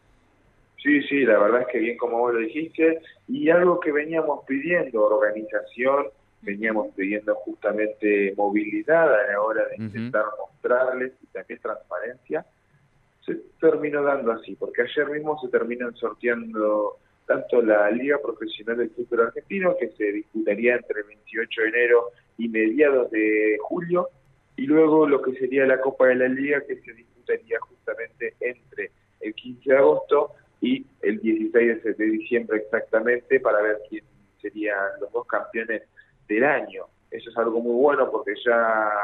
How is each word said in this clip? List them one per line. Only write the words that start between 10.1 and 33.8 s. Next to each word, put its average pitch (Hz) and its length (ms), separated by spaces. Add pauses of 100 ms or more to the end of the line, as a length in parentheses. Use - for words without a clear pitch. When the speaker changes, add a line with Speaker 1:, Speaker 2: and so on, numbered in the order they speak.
Speaker 1:
mostrarles 127 720 (100)
y - 60
también - 320
transparencia, 110 840 (800)
se - 100 (240)
terminó 147 440
dando 131 280
así, 110 240
porque - 280
ayer 143 260
mismo 151 320
se 139 80
terminan 120 480
sorteando 107 1000 (300)
tanto 127 340
la 107 300
Liga 139 260
Profesional 113 600
del 117 120
Fútbol 117 380
Argentino, 180 520
que 180 100
se 104 220
disputaría 110 640
entre 107 240
el 104 80
veintiocho 113 540
de 110 80
enero 120 400 (280)
y 117 120
mediados 120 600
de 107 500
julio, 175 480 (480)
y 131 60
luego 156 440
lo 139 140
que 131 120
sería 131 320
la 131 140
Copa 131 280
de 127 80
la 127 120
Liga, 139 400
que 131 140
se 120 100
disputaría 113 680
justamente - 800
entre 120 520 (300)
el 110 140
quince 123 360
de 135 60
agosto 147 540 (280)
y 127 260 (160)
el 110 200
dieciséis 113 600
de 107 100
se-, 107 100
de - 20
diciembre 110 520
exactamente, 120 800
para 107 220
ver 107 160 (100)